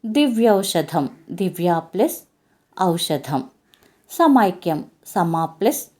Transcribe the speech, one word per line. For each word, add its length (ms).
దివ్యౌషధం, 1000
దివ్య 500
ప్లస్ 240
ఔషధం. 640
సమైక్యం, 720
సమా 400
ప్లస్ 400